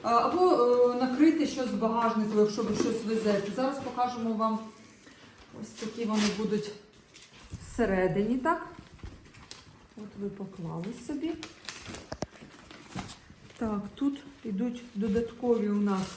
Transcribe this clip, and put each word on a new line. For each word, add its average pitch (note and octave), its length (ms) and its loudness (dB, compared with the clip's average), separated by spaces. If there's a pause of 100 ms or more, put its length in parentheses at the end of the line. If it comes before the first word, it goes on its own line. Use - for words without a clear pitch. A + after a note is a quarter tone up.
або, C4 500 4
е, B3 420 6
накрити C#4 520 4
щось B3+ 240 -2
в G3+ 60 -2
багажнику, A3 640 2
якщо G#3+ 240 4
ви G#3 120 0
щось - 300 0
везете. G#3 520 0
Зараз C4+ 220 0
покажемо B3 540 -2
вам. G#3+ 260 0 (1040)
Ось - 60 -12
такі A#3 360 -8
вони G#3+ 200 2 (140)
будуть G#3 340 0 (880)
всередині, G3+ 760 0
так. E4 280 0 (1300)
От G3+ 260 -14
ви G3+ 60 -4
поклали F3 580 -10 (200)
собі. D4+ 260 -4 (2250)
Так, G#3+ 220 -2 (140)
тут C#4 260 -2 (240)
йдуть A#3 380 -4 (120)
додаткові A3 720 0
у G#3 120 2
нас F#3+ 260 0 (100)